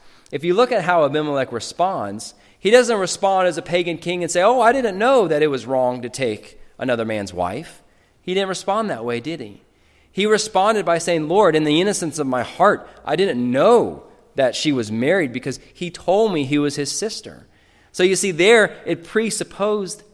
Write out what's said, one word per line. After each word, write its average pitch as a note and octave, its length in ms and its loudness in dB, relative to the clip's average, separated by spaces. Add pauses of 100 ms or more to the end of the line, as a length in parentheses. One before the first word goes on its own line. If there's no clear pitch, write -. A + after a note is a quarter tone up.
(320)
if C#3 100 -8
you F3 120 0
look A#3+ 180 2
at G3+ 100 0
how E3+ 220 2
Abimelech C#3 480 -2
responds, A#2 840 -6 (240)
he F#3+ 120 -2
doesn't A#3 280 4
respond F#3+ 500 0
as E3 100 -4
a D#3+ 40 -6
pagan E3+ 360 -2
king F3 240 -6
and D#3+ 80 -4
say, F3 100 0
"Oh, A#3+ 200 4
I A3+ 120 6
didn't A#3 240 -2
know A#3 300 2
that D3+ 160 0
it D#3 60 4
was B2+ 180 -6
wrong B2+ 360 0
to A#2+ 60 -8
take A#2 520 -6 (180)
another A#2+ 260 -2
man's G#2 300 -6
wife." F#2 480 -6 (400)
He F#3 120 -4
didn't F#3+ 140 -2
respond G3+ 400 -4
that A#2 160 -6
way, A#2+ 140 -2
did D3 220 -10
he? G#2 220 -18 (500)
He G3 140 0
responded G3+ 600 2
by E3+ 120 2
saying, D#3+ 300 -2
"Lord, F3 280 4
in D#3 80 2
the D3+ 160 4
innocence F3 400 -2
of C#3+ 80 -4
my B2+ 160 -2
heart, F3+ 440 0 (160)
I D3 120 -2
didn't B2+ 340 0
know C#3 540 2 (320)
that B2+ 180 2
she - 160 -2
was A#2 220 -2
married C3+ 400 0
because B2+ 260 -8 (160)
he - 160 -8
told G3+ 420 0
me D3+ 120 -2
he C#3 120 -2
was D3 200 0
his C#3+ 160 -6
sister." A2+ 560 -10 (420)
So - 140 0
you F#3+ 100 4
see, F#3+ 160 -2
there F#3+ 460 4 (100)
it E3+ 160 -4
presupposed G#3 1120 -4